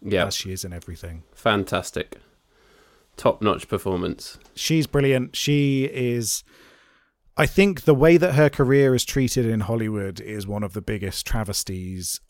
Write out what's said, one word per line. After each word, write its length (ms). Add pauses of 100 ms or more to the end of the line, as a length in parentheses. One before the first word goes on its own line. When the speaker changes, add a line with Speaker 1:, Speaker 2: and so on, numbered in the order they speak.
Speaker 1:
Yeah. 240
Speaker 2:
as 100
she 160
is 140
in 80
everything. 500 (120)
Speaker 1:
Fantastic. 840 (960)
Top-notch 540
performance. 720 (160)
Speaker 2:
She's 320
brilliant. 500
She 480
is, 580 (920)
I 100
think 380
the 120
way 220
that 180
her 140
career 460
is 100
treated 400
in 160
Hollywood 600
is 260
one 160
of 100
the 80
biggest 460
travesties 920 (100)